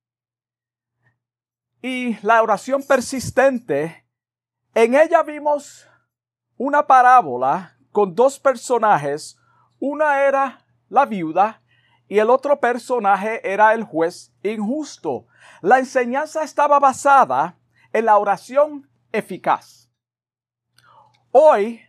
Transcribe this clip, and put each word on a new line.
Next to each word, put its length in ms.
y 420
la 200
oración 400
persistente. 1200
En 220
ella 260
vimos 640
una 300
parábola 920
con 240
dos 240
personajes. 1000
Una 420
era 420
la 160
viuda 560
y 140
el 100
otro 300
personaje 800
era 220
el 80
juez 500
injusto. 840
La 180
enseñanza 640
estaba 340
basada 800
en 120
la 140
oración 680
eficaz. 800
Hoy 560